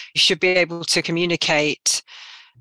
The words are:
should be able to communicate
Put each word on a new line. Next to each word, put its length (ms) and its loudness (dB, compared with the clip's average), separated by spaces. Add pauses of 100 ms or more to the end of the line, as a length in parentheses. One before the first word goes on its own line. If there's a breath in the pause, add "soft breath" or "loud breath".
(160 loud breath)
should 240 2
be 80 2
able 340 2
to 200 0
communicate 1000 0 (580 loud breath)